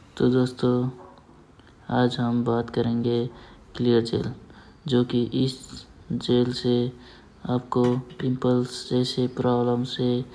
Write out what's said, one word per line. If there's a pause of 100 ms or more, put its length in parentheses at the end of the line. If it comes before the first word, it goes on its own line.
(160)
तो
दोस्तों, (1000)
आज
हम
बात
करेंगे (460)
क्लियर
जेल, (540)
जो
कि
इस (280)
जेल
से (580)
आपको
पिंपल्स
जैसे
प्रॉब्लम
से (100)